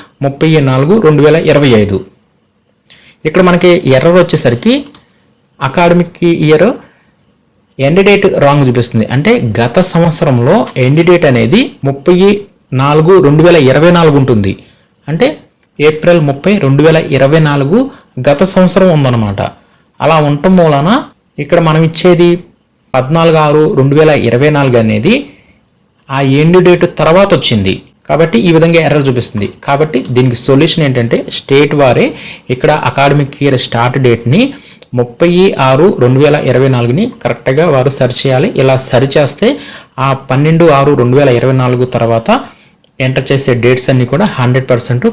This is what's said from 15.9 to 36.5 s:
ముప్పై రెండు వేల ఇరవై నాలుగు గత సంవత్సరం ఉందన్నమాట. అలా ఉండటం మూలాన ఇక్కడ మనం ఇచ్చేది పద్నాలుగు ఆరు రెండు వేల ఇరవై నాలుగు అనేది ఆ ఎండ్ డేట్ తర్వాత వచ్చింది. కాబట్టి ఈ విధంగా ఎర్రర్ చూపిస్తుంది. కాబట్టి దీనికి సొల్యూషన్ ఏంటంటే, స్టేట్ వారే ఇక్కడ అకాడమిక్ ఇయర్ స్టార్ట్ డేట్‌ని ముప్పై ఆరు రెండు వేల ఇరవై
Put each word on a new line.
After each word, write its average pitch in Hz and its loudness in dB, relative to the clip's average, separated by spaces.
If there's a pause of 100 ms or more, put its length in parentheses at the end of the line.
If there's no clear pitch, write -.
ముప్పై 180 -2
రెండు 139 2
వేల 156 2
ఇరవై 147 0 (100)
నాలుగు 147 -2 (380)
గత 143 2
సంవత్సరం 190 2
ఉందన్నమాట. 117 -2 (600)
అలా 151 0 (120)
ఉండటం 147 0
మూలాన 165 2 (360)
ఇక్కడ 147 -2
మనం 160 2
ఇచ్చేది 170 2 (680)
పద్నాలుగు 160 0
ఆరు 151 0
రెండు 139 0
వేల 156 4 (180)
ఇరవై 123 0
నాలుగు 135 0
అనేది 123 -2 (840)
ఆ 135 -4
ఎండ్ 147 2
డేట్ 175 2 (120)
తర్వాత 180 2
వచ్చింది. 98 -2 (260)
కాబట్టి 160 0 (100)
ఈ 165 2
విధంగా 165 2
ఎర్రర్ 143 0
చూపిస్తుంది. 110 -4 (160)
కాబట్టి 143 -2
దీనికి 127 0
సొల్యూషన్ 156 0
ఏంటంటే, 127 -2 (120)
స్టేట్ 143 0
వారే 143 0 (360)
ఇక్కడ 135 -2 (200)
అకాడమిక్ 143 -2
ఇయర్ 135 0
స్టార్ట్ 123 -4
డేట్‌ని 127 0 (520)
ముప్పై 175 0 (160)
ఆరు 156 2
రెండు 127 2
వేల 147 2
ఇరవై 131 0